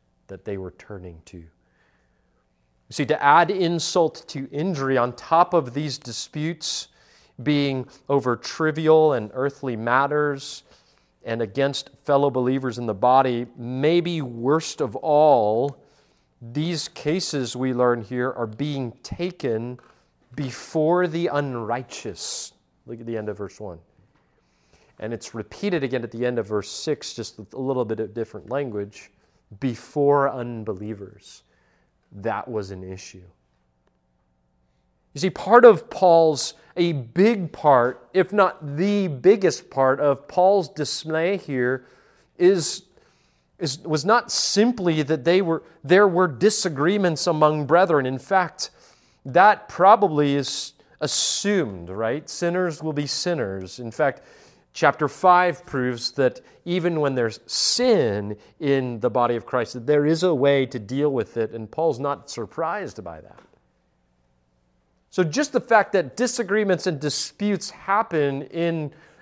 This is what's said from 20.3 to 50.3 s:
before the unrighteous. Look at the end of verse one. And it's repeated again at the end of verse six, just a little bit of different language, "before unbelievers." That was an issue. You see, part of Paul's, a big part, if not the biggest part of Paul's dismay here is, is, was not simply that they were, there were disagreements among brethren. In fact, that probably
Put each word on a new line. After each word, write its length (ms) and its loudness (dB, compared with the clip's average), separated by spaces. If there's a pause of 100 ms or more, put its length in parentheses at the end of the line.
before 720 -2
the 220 -4
unrighteous. 1200 -8 (340)
Look 120 -14
at 80 -14
the 100 -6
end 120 -6
of 100 -8
verse 220 -12
one. 180 -12 (1200)
And 160 -8
it's 200 -14
repeated 500 -4
again 180 -4
at 80 -10
the 160 -6
end 140 -2
of 60 -6
verse 220 -4
six, 460 -8
just 240 -12
a 180 -16
little 280 -2
bit 160 -6
of 120 -6
different 380 -10
language, 600 -8 (500)
"before 680 0
unbelievers." 1160 -10 (680)
That 380 -6
was 200 -6
an 120 -12
issue. 400 -16 (1900)
You 60 -10
see, 100 0
part 340 6
of 240 8
Paul's, 680 4 (220)
a 160 0
big 600 0
part, 600 4
if 200 2
not 440 0
the 300 0
biggest 640 2
part 300 2
of 260 0
Paul's 420 2
dismay 680 -4
here 500 -4 (500)
is, 460 2 (800)
is, 180 -4
was 260 -4
not 280 2
simply 720 2
that 220 -2
they 160 4
were, 220 -2 (220)
there 240 6
were 200 2
disagreements 1000 0
among 380 2
brethren. 400 4
In 120 -4
fact, 520 -2 (540)
that 440 4
probably 640 4